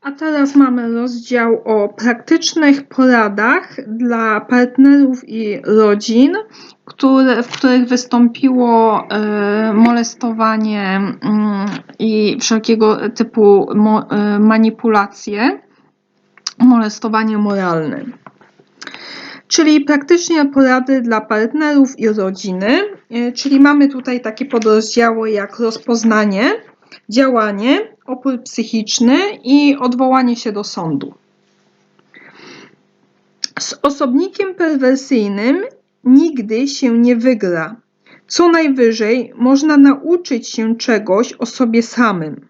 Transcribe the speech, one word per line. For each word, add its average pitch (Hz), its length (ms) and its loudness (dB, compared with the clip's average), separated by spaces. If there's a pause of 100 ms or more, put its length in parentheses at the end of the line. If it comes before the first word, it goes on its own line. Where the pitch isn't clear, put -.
A 277 80 -10
teraz 285 440 -2
mamy 247 360 2
rozdział 233 720 -2
o 214 240 0
praktycznych 277 1000 0
poradach 240 880 0 (100)
dla 226 540 -2
partnerów 254 880 2
i 214 360 -6
rodzin, 220 720 2 (480)
które, 262 580 2
w 233 60 -6
których 247 400 2
wystąpiło, 240 1200 2
e, 208 640 -2
molestowanie, 220 1300 0 (220)
mm, 208 440 -2 (320)
i 214 420 0
wszelkiego 220 720 0
typu 208 640 2
mo-, 214 360 0
e, 208 280 -2
manipulacje, 220 1200 0 (1000)
molestowanie 220 800 0
moralne. 180 680 -4 (1400)
Czyli 302 320 4
praktycznie 302 680 0
porady 262 560 0
dla 226 180 -2
partnerów 262 800 0
i 214 100 0
rodziny, 196 720 -2 (300)
e, 240 220 -4
czyli 277 280 0
mamy 285 280 6
tutaj 254 320 -6
takie 226 240 -8
podrozdziały 220 840 0
jak 202 280 -6
rozpoznanie, 226 920 0 (580)
działanie, 240 840 0 (120)
opór 262 360 -6
psychiczny 233 720 -2 (280)
i 277 360 4
odwołanie 247 560 0
się 226 160 -8
do 202 120 -8
sądu. 165 500 -8 (2500)
Z - 220 -12
osobnikiem 320 720 -2
perwersyjnym 262 1080 -2 (420)
nigdy 254 640 2
się 240 300 -2
nie 240 180 4
wygra. 208 600 -2 (500)
Co 349 220 2
najwyżej 254 880 0
można 277 400 2
nauczyć 277 720 2
się 226 280 -4
czegoś 214 560 -2
o 247 140 -8
sobie 233 360 0
samym. 196 680 -4